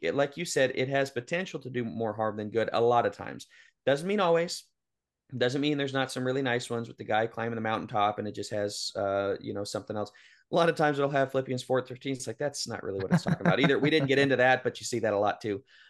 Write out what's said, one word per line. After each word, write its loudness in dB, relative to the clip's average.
it, 0
like 0
you -6
said, 2
it 0
has 0
potential -6
to -12
do -2
more -4
harm -2
than -6
good 0
a 2
lot 6
of 0
times. -12
Doesn't 2
mean 2
always. 2
Doesn't 2
mean 2
there's -2
not 0
some -4
really 0
nice 0
ones -4
with -16
the -10
guy 2
climbing -4
the -4
mountaintop 0
and -4
it -6
just -8
has, -4
uh, 0
you -6
know, -4
something -6
else. -4
A -2
lot 4
of 2
times 2
it'll 2
have 2
Philippians -2
four 0
thirteen. -8
It's -8
like, -8
that's -6
not -6
really -4
what -2
it's 4
talking -2
about 2
either. 4
We 2
didn't 4
get 4
into 4
that, 4
but -4
you -10
see -2
that 2
a 2
lot 0
too. -4